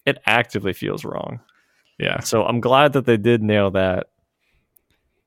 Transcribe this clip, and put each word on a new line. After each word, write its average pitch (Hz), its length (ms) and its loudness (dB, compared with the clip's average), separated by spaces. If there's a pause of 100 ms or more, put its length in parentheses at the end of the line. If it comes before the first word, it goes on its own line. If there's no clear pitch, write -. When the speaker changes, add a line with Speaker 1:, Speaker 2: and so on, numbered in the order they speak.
Speaker 1:
It 139 200 -2
actively 107 480 0
feels - 320 -8
wrong. - 340 -10 (600)
Speaker 2:
Yeah. - 220 -4
Speaker 1:
So 110 220 0
I'm 117 160 0
glad 131 340 2
that 139 120 0
they 117 120 4
did 110 260 2
nail 104 280 2
that. 92 360 -2 (1200)